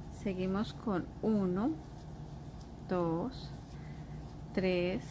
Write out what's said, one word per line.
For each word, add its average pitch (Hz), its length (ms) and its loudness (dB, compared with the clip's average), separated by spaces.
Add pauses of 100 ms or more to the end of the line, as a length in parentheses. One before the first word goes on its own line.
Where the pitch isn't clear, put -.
(220)
Seguimos 190 520 2
con 185 320 0 (160)
uno, 202 500 4 (1200)
dos, 175 640 2 (1000)
tres, 185 580 4